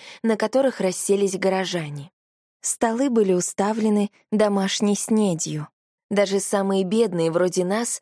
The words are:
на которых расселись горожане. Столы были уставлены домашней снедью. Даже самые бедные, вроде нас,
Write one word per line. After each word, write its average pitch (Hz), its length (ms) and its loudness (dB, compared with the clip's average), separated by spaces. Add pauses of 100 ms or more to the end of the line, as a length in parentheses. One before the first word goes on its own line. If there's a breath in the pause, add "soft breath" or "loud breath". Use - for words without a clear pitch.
(220 loud breath)
на 226 140 2
которых 233 460 0
расселись 190 560 0
горожане. 180 720 -4 (500)
Столы 240 480 0
были 214 220 2
уставлены 208 800 0 (200 soft breath)
домашней 202 640 0
снедью. 165 760 -2 (400)
Даже 196 320 2
самые 196 420 0
бедные, 175 480 0
вроде 180 320 0
нас, 214 380 -2